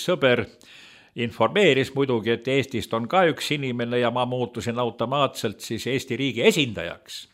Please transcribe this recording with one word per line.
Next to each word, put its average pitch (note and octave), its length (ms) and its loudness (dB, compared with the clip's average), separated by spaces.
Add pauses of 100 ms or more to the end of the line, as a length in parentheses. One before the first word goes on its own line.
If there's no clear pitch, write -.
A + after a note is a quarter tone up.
sõber C3 400 4 (720)
informeeris C3 800 2
muidugi, A#2+ 380 0
et A2+ 160 -2
Eestist B2 480 -2
on A2+ 120 -4
ka F3+ 200 4
üks - 240 -2
inimene B2 480 -2
ja A#2 100 2
ma B2+ 160 0
muutusin A#2+ 540 -4
automaatselt B2 800 -2
siis - 260 -8
Eesti A#2+ 300 -4
riigi C3 320 -2
esindajaks. G#2 840 -2